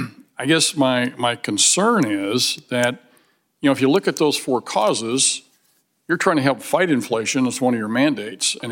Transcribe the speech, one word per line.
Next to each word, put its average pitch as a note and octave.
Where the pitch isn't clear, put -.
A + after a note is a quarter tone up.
<clears throat> -
I B2
guess D#3
my, B2+
my A#2+
concern G3+
is G#2
that, B2
you C#3+
know, -
if A#2
you C3+
look F#3+
at D3+
those D3
four B2+
causes, C3
you're E3+
trying F3
to C3
help C3
fight F3
inflation. A#2+
It's A#2
one B2+
of A#2
your G#2+
mandates. A2+
And A#2+